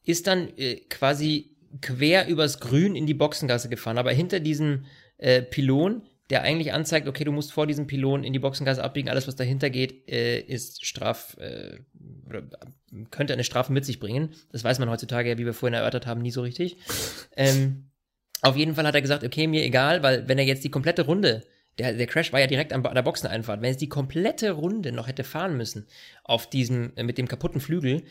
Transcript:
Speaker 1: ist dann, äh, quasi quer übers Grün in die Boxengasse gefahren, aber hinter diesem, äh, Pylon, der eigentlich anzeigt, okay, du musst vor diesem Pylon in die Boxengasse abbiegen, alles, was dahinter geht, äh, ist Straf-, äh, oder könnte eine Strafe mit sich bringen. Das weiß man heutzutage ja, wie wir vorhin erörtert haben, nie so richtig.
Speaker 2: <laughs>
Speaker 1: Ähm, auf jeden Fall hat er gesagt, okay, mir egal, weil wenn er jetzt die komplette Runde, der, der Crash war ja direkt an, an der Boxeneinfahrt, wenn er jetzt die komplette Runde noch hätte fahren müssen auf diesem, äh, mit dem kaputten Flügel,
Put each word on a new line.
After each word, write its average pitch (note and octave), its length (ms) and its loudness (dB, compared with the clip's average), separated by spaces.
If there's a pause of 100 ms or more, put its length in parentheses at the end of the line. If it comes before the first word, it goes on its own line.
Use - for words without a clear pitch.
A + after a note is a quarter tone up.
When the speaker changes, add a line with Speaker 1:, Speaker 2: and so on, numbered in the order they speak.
Speaker 1:
ist E3+ 220 0
dann, F#3 300 2
äh, B2+ 200 -4 (140)
quasi D3 640 0 (240)
quer D3+ 460 4
übers D3+ 320 0
Grün D3+ 380 4
in D3 100 -2
die D3+ 80 2
Boxengasse C3 540 0
gefahren, A#2 280 -4
aber B2 160 2
hinter F3 280 2
diesem, D3 460 0 (320)
äh, B2+ 220 6
Pylon, C#3+ 600 2 (280)
der C3 120 2
eigentlich D3+ 300 0
anzeigt, D#3 360 0
okay, C#3 160 -4
du D3 80 0
musst D3+ 200 -4
vor D3+ 140 0
diesem D3 200 -2
Pylon C3+ 380 0
in C3 80 -4
die C3 80 0
Boxengasse C3+ 440 0
abbiegen, C3 240 -4
alles, B2+ 200 0
was C3 80 -8
dahinter C3+ 340 0
geht, B2+ 380 -4
äh, A#2+ 320 0
ist - 440 -10
Straf-, - 540 -4
äh, - 400 -12 (500)
oder - 140 -10 (680)
könnte C#3+ 220 -2
eine A#2+ 120 -2
Strafe - 280 -2
mit C3+ 120 2
sich C3+ 160 -6
bringen. C3+ 300 -4 (220)
Das A2+ 120 -8
weiß B2+ 160 2
man A#2 100 0
heutzutage A#2+ 400 -2
ja, A#2 80 -2
wie A#2+ 60 -4
wir A#2 100 -2
vorhin A#2+ 200 -2
erörtert A#2 320 -2
haben, A#2 160 -4
nie A#2+ 100 -2
so B2 100 -4
richtig. F3 340 -6 (300)
Speaker 2:
<laughs> - 300 -14
Speaker 1:
Ähm, C3+ 500 2 (560)
auf C3+ 140 4
jeden D#3 180 2
Fall D3+ 120 2
hat D3 80 2
er D3 80 6
gesagt, C#3+ 200 0
okay, D#3 240 0
mir D#3 180 2
egal, C3+ 380 4
weil B2+ 240 4
wenn C3+ 120 4
er C3+ 60 4
jetzt C3+ 200 2
die C3+ 60 -2
komplette D#3+ 340 2
Runde, C#3+ 400 2 (340)
der, B2 140 0
der A#2 140 -2
Crash D#3+ 260 -2
war C#3+ 80 4
ja C3+ 60 6
direkt C#3 260 0
an, B2+ 140 -2
an A#2+ 80 -2
der B2+ 80 4
Boxeneinfahrt, A2+ 580 -4
wenn A2+ 60 -4
er B2+ 60 2
jetzt C3+ 100 -4
die C#3+ 60 -4
komplette D#3+ 640 -2
Runde E3 400 0
noch A#2 160 -6
hätte C3+ 160 -6
fahren E3 340 -4
müssen G#2+ 280 -6 (380)
auf A#2 240 0
diesem, B2 480 0
äh, A#2+ 60 -6
mit A#2+ 160 -2
dem B2+ 100 -2
kaputten C#3+ 320 -4
Flügel, D3+ 500 0